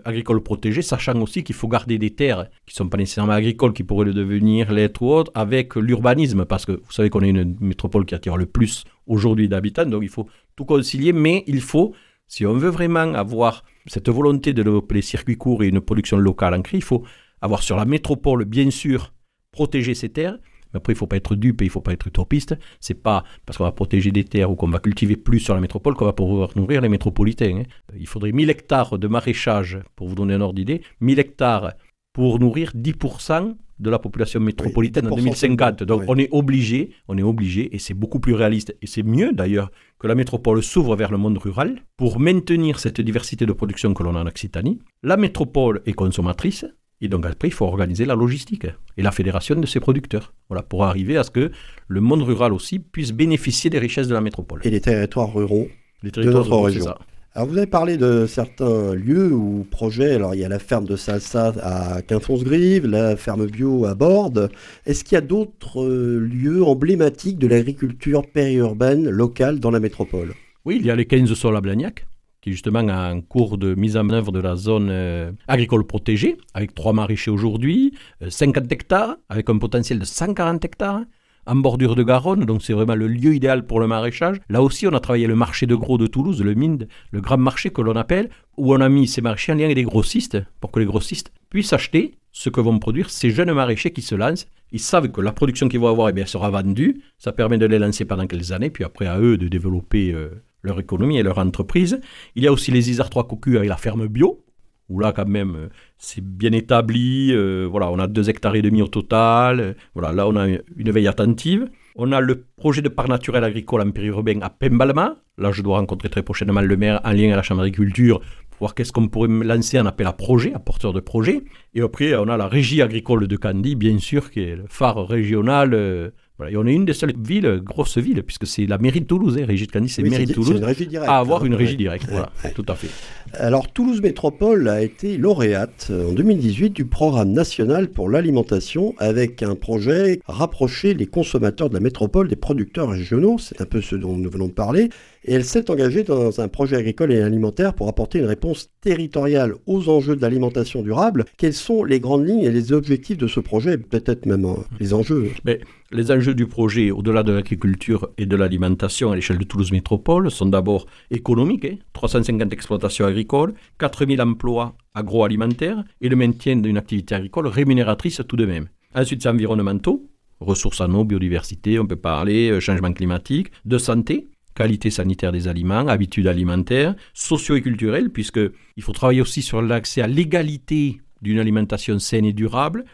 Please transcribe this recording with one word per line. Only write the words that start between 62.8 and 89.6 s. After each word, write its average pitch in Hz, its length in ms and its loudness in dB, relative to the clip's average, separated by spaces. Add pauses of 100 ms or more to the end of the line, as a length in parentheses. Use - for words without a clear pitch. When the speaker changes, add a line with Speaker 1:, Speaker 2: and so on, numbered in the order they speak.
Speaker 2:
la 107 300 2
ferme 107 300 -4
bio 123 380 0
à 98 100 -2
Bordes. 135 560 2 (340)
Est-ce 143 200 -4
qu'il - 100 0
y 175 40 4
a - 20 2
d'autres, 165 640 -4
euh, 123 340 0
lieux 127 460 0
emblématiques 156 720 2
de 127 80 4
l'agriculture 131 800 2
périurbaine 131 840 2
locale 120 520 0
dans 117 100 2
la 113 80 4
métropole ? 92 560 -4 (300)
Speaker 1:
Oui, 202 160 0
il 127 60 0
y 117 40 4
a - 60 2
les 110 80 2
quinze 127 300 4
sols 107 220 2
à 101 40 0
Blagnac, 104 460 -4 (440)
justement 107 300 -2
en 92 400 -2
cours 107 380 -2
de 98 160 0
mise 107 220 0
en 104 140 2
œuvre 107 220 0
de 92 80 -2
la 90 160 -2
zone, 104 340 0
euh, 87 420 -4 (140)
agricole 120 400 2
protégée, 110 500 -2 (180)
avec 101 200 -6
trois 110 180 0
maraîchers 107 380 0
aujourd'hui, 120 640 0 (280)
euh, - 80 -8
cinquante 135 400 0
hectares, 220 460 -2 (120)
avec 107 220 -2
un 107 80 2
potentiel 117 400 -2
de 90 60 -4
cent 190 300 -4
quarante 170 300 -2
hectares, 202 380 -4 (440)
en 123 100 0
bordure 127 400 2
de 123 60 4
Garonne, 143 420 2
donc 110 180 0
c'est 113 120 -2
vraiment 110 200 2
le 110 120 0
lieu 120 280 4
idéal 131 320 0
pour 113 140 0
le 113 60 2
maraîchage. 120 520 -2 (120)
Là 113 120 2
aussi, 139 240 2
on 185 60 2
a 127 80 2
travaillé 120 260 0
le 113 80 2
marché 117 300 0
de 120 100 2
gros 117 220 2
de 117 100 2
Toulouse, 135 360 -2
le 101 100 2
mind, 131 360 0 (220)
le 101 120 -6
grand 131 160 2
marché 131 320 0
que - 100 -2
l'on 110 160 2
appelle, 180 320 0 (300)
où 135 160 4
on 135 80 6
a 131 80 6
mis 139 180 6
ces 131 140 -4
maraîchers 117 300 -2
en - 20 2
lien 151 100 2